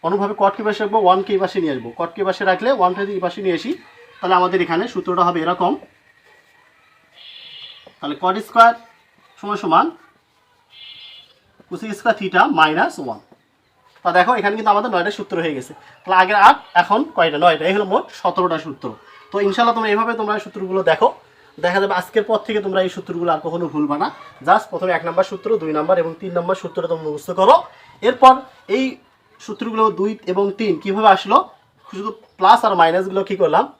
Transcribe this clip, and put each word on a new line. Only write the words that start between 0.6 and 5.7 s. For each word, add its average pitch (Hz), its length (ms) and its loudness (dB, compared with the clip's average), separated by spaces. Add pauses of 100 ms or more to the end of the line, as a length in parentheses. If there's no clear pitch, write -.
পাশে 214 160 -2
রাখবো, 208 240 0
ওয়ানকে 190 300 2
এই 185 80 0
পাশে 185 180 -4
নিয়ে 156 120 -2
আসবো। 117 140 -10 (100)
কটকে 170 300 -6
পাশে 185 220 -4
রাখলে 185 180 0 (100)
ওয়ানটা 185 260 0
যদি 202 140 -6
এই 175 80 -4
পাশে 175 180 -6
নিয়ে 180 140 0
আসি, 226 140 -8 (460)
তাহলে 185 220 0
আমাদের 180 240 0
এখানে 175 200 -2 (100)
সূত্রটা 180 340 -2
হবে 175 160 -2
এরকম, 175 280 -2 (2250)